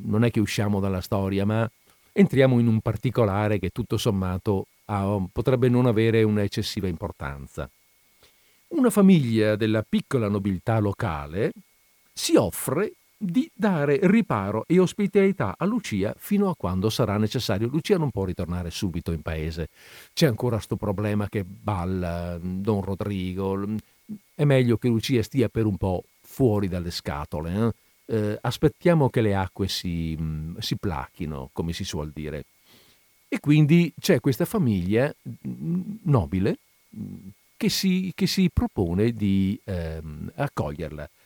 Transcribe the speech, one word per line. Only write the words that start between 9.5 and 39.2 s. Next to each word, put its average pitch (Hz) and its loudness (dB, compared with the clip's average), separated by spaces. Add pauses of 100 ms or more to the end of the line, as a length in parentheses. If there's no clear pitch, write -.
della 107 0
piccola 131 -2
nobiltà 101 0
locale 95 -2 (600)
si - 0
offre - 0 (260)
di 214 0
dare 147 2
riparo 113 2
e 175 4
ospitalità 190 2
a - -4
Lucia 190 -2
fino 202 0
a 156 -2
quando 92 0
sarà 104 0
necessario. 107 -2
Lucia 165 0
non 151 0
può 95 -4
ritornare 87 -4
subito 85 -4
in 80 -4
paese. 80 -6 (440)
C'è 170 2
ancora 117 0
sto - -6
problema 104 -2
che 101 -4
balla, 90 -6
Don 95 -2
Rodrigo. 98 -4 (720)
È 156 -2
meglio 131 4
che 127 0
Lucia 113 2
stia 117 0
per 110 0
un 104 0
po' 92 -2 (160)
fuori 104 0
dalle 87 -4
scatole, 78 -6
eh? 110 0 (340)
Eh, 107 -2
aspettiamo 147 2
che 123 0
le 104 2
acque 98 -2
si, 82 -4
mm, 80 -6
si - -6
plachino, 73 -8
come 85 -4
si 98 -8
suol 78 -8
dire. 73 -10 (840)
E - -6
quindi 156 6
c'è 156 2
questa - 0
famiglia, 113 2 (360)
mm, 151 -6 (220)
nobile, 101 2 (360)
mm, 98 -12 (420)
che 220 0
si, 185 0
che 196 0
si 185 4
propone 104 0
di, 98 2